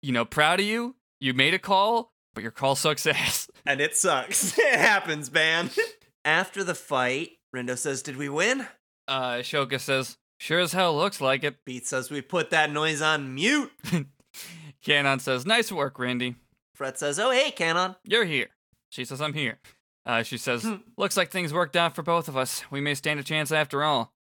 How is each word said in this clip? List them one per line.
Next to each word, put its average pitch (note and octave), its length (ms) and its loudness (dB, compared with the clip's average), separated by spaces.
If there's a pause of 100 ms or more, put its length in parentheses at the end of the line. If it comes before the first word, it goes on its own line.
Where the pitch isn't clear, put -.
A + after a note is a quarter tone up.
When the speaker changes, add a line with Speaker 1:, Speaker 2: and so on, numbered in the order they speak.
Speaker 1:
You C3+ 80 -2
know, A#2 140 2
proud D#3 340 4
of G3+ 60 2
you. A#3+ 300 -2 (240)
You C3 160 0
made C#3 180 4
a F#3 60 2
call, G#3 520 2 (220)
but - 80 -10
your A2 100 -6
call C3+ 240 2
sucks D3+ 300 0
ass. - 420 0 (100)
<laughs> - 100 -14
Speaker 2:
And C#3 120 0
it D3+ 160 0
sucks. F3 640 0
<laughs> - 0 -
It C4+ 220 4
happens, D#3+ 520 2
man. D#3+ 380 2 (280)
<laughs> - 280 -16
After F3+ 380 0
the F3 100 -2
fight, C3 600 -2 (220)
Rindo B2+ 220 -4
says, C#3 240 -4
"Did C3 160 -10
we C#3+ 120 -6
win?" G#3+ 380 0 (400)
Speaker 1:
Uh, C3 360 -2
Shoka C#3 360 -2
says, C3 380 -2 (220)
"Sure D#3+ 200 0
as F3 140 0
hell F3 240 2
looks F#3+ 240 0
like C3+ 220 2
it." C#3+ 220 -4
Speaker 2:
Beat B2+ 200 -10
says, C3 240 -4
"We D3 120 -6
put E3 280 -2
that D3+ 220 4
noise D3+ 300 0
on D3 340 0
mute." B3 360 0 (120)
<laughs> D3 240 -2 (760)
Speaker 1:
Kanon C#3 380 2
says, B2+ 240 -2
"Nice A3+ 260 2
work, C#3 280 -4
Randy." B2 360 -2 (400)
Speaker 2:
Fret C3+ 220 -6
says, C#3+ 220 -2
"Oh, A#3 100 4
hey, C4 260 4
Kanon." F3+ 480 0
Speaker 1:
"You're A3 220 2
here." C#3+ 220 0 (420)
She B2+ 160 -8
says, C3+ 160 -8
"I'm D3+ 140 -4
here." C3+ 240 -4 (460)
Uh, A#2 180 0
she A#2+ 160 -8
says, A#2+ 240 -2
Speaker 2:
Hmm. G#2+ 140 -4 (200)
Speaker 1:
"Looks - 180 0
like F3+ 140 2
things E3+ 240 -4
worked E3+ 220 -2
out E3+ 180 2
for - 80 -8
both E3 260 0
of C#3+ 80 -6
us. C3 360 -2
We C#3 100 -4
may C#3+ 140 0
stand D3 240 -2
a C#3 40 -8
chance D#3 280 -2
after D3+ 320 0
all. C3+ 380 0